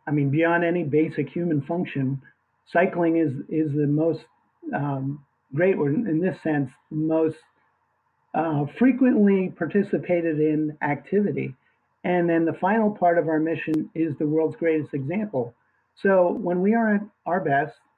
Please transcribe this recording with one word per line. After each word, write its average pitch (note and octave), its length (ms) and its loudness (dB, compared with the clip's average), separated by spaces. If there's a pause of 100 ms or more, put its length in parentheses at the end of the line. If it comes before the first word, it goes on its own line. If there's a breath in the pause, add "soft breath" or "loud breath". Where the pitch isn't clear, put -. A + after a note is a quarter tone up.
I D3 60 -6
mean, C#3+ 180 0
beyond E3 360 2
any E3+ 180 0
basic D3+ 460 0
human E3+ 320 -2
function, C#3 600 -4 (440 soft breath)
cycling E3+ 500 0
is, D#3+ 160 0 (160)
is D#3 260 -2
the D3 140 0
most, D3+ 380 0 (500)
um, C#3 480 -4 (320)
great, F3+ 220 2
or D3 120 0
in D#3 300 0
this F3+ 220 -2
sense, D3 280 -2 (220)
most, D#3+ 460 0 (960)
uh, D#3 320 -2 (120)
frequently A3 800 4
participated E3 840 0
in D3+ 400 0
activity. D3 720 -2 (480)
And F3+ 260 2
then E3 160 2
the D#3 80 0
final G#3 380 2
part F3 260 2
of D#3 100 2
our D#3+ 120 0
mission D#3 540 -2
is D#3 220 -2
the D3+ 120 -2
world's D#3 280 0
greatest D#3 380 0
example. C#3+ 600 -4 (420)
So F#3 360 4
when F3+ 300 -2
we G3+ 120 4
are A3 220 2
at G3+ 60 0 (240)
our F3 160 -2
best, D3+ 320 0 (240)